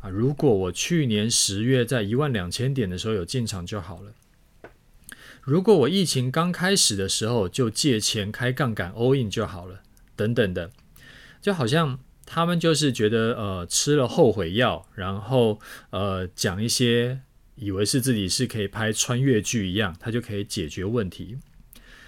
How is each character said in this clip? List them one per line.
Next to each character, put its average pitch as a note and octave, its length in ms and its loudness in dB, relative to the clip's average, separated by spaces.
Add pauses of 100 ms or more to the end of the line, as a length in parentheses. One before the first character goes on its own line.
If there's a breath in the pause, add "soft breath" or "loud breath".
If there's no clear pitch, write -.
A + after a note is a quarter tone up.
啊， G#2 80 -14
如 A2+ 260 0
果 C#3 180 4
我 F#2 200 2
去 D#3+ 340 0
年 G#2+ 240 2
十 G#2 320 0
月 B2 220 4
在 A#2 180 -2
一 G#2 140 0
万 C#3+ 160 0
两 F#2 180 -2
千 B2+ 240 -2
点 A2+ 160 0
的 F2+ 80 -6
时 F#2 80 -6
候 A2 80 -2
有 F#2 100 -2
进 A#2 220 -4
场 F#2+ 180 -6
就 G#2 160 -8
好 E2+ 200 -12
了。 G#2 120 -18 (1300 loud breath)
如 D#3 200 2
果 G#3 120 8
我 C3+ 140 6
疫 F#3+ 160 4
情 C3 260 0
刚 E3+ 220 0
开 F#3+ 240 0
始 - 180 2
的 G2 140 -2
时 A2 180 -2
候 A2 220 0
就 A#2 220 0
借 A#2+ 280 2
钱 G#2 320 -2
开 A#2+ 220 -2
杠 B2+ 220 -2
杆 F#2 180 -6
all B2+ 240 4
in A#2 140 -2
就 G#2 160 -2
好 F2+ 200 -12
了， F#2 140 -16 (340)
等 A2+ 200 0
等 G2+ 200 2
的。 F2 160 -6 (680 loud breath)
就 G3+ 120 0
好 D#3 140 0
像 C3+ 320 0 (280)
他 - 180 0
们 F3 160 0
就 E3 140 4
是 C#3+ 180 2
觉 A2 160 2
得， A2+ 260 2
呃， F#2+ 320 -6
吃 - 300 0
了 C3 100 4
后 B2+ 240 6
悔 F2+ 220 -2
药， G#2+ 420 0
然 F#2+ 240 -6
后， A2 400 2 (320 loud breath)
呃， F#2+ 380 -4
讲 G2 340 -2
一 A#2 60 -2
些 A#2+ 540 0 (340)
以 G#2 140 -6
为 G2 140 0
是 C3 160 0
自 B2 140 2
己 G2 140 0
是 A#2+ 180 -2
可 A2+ 140 -6
以 G2 80 -4
拍 A2 240 -2
穿 A#2+ 280 -2
越 C3 200 4
剧 G2 300 -2
一 F2+ 40 -4
样， F#2+ 240 0
他 - 120 -8
就 A#2 100 -2
可 A2 160 -8
以 G2+ 80 -4
解 F2 240 -4
决 F2+ 160 -6
问 G#2 240 -2
题。 F#2 300 -12 (680 loud breath)